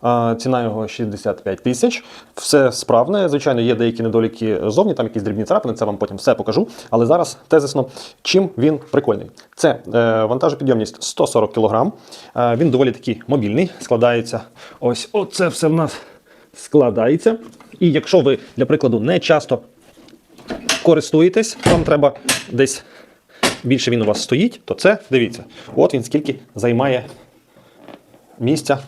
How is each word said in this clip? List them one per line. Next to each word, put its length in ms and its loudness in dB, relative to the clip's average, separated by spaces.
Е, 360 2
ціна 240 -2
його 240 -4
шістдесят 560 -6
п'ять 200 -6
тисяч. 400 -2
Все 360 2
справне, 580 0
звичайно, 320 0
є 140 2
деякі 280 -2
недоліки 600 0
зовні, 300 0
там 120 -2
якісь 180 -6
дрібні 200 -4
царапини, 300 -2
це 120 -2
вам 120 -4
потім 200 -4
все 180 2
покажу. 320 -2
Але 160 2
зараз 320 0
тезисно, 380 2
чим 360 0
він 220 0
прикольний. 400 -2
Це, 140 2
е, 540 0
вантажопідйомність 800 -2
сто 240 -2
сорок 260 0
кілограм. 400 0
Е, 200 0
він 140 2
доволі 220 2
таки 360 -6
мобільний, 520 0
складається. 600 0
Ось 320 -4
оце 360 -2
все 200 -2
в 60 2
нас 280 -2
складається. 840 2
І 120 4
якщо 300 4
ви, 180 2
для 80 0
прикладу, 340 2
не 200 0
часто 400 0
користуєтесь, 840 2
вам 180 4
треба 300 2
десь 320 0
більше 280 0
він 100 2
у 40 0
вас 160 0
стоїть, 440 -2
то 80 -6
це, 240 2
дивіться, 340 0
от 180 4
він 100 -2
скільки 320 -4
займає 500 0
місця. 380 0